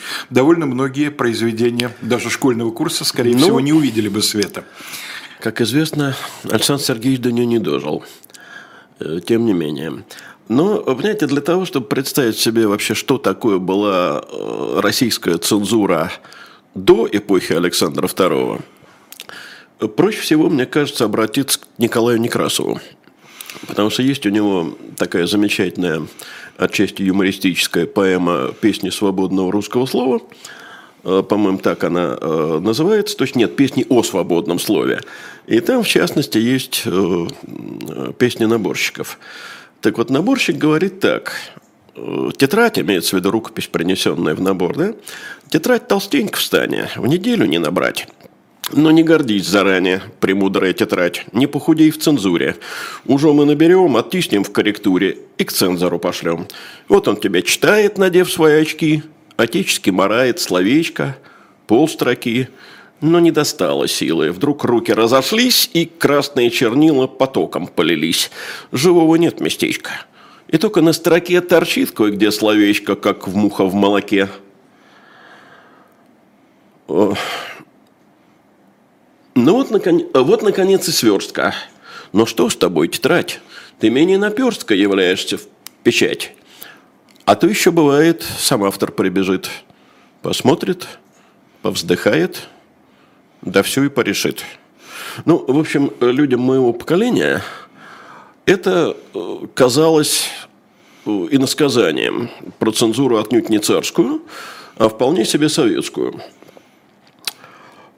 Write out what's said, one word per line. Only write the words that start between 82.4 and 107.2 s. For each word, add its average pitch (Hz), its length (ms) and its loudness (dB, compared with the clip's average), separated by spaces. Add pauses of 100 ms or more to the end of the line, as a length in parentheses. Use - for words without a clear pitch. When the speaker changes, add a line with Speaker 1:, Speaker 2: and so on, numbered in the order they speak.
Speaker 2:
с - 80 -4
тобой, 90 320 2
тетрадь? - 500 -2 (400)
Ты 110 100 4
менее 165 280 4
напёрстка 208 580 0
являешься 95 640 2
в - 100 -16 (360)
печать. - 500 0 (920)
А 104 120 4
то 170 120 2
ещё 190 240 2
бывает, 160 540 4 (140)
сам 113 240 0
автор 98 280 -2
прибежит, 95 580 -2 (760)
посмотрит, - 640 0 (720)
повздыхает, 101 880 -2 (960)
да 95 180 2
всё 135 220 0
и 143 60 0
порешит. 107 540 -2 (800)
Ну, 160 220 2
в 135 120 2
общем, 143 420 0
людям 123 400 2
моего 127 320 2
поколения 117 720 0 (1000)
это, 180 520 2 (160)
э, 95 400 -8
казалось, 151 720 2 (800)
э, 98 260 -2
иносказанием 120 1000 -2 (280)
про 110 140 -2
цензуру 113 480 0
отнюдь 110 300 -2
не 107 100 2
царскую, 170 640 -2 (540)
а 110 120 4
вполне 151 340 0
себе 151 260 0
советскую. 78 720 -2 (1800)